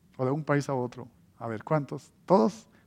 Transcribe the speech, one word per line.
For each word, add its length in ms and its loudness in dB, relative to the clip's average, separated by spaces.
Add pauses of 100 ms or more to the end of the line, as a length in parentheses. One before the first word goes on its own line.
(160)
¿O 80 -2
de 60 2
un 140 -2
país 240 0
a 60 -2
otro? 340 -6 (300)
A 100 -8
ver, 160 -6
¿cuántos? 480 -4 (120)
¿Todos? 440 2 (180)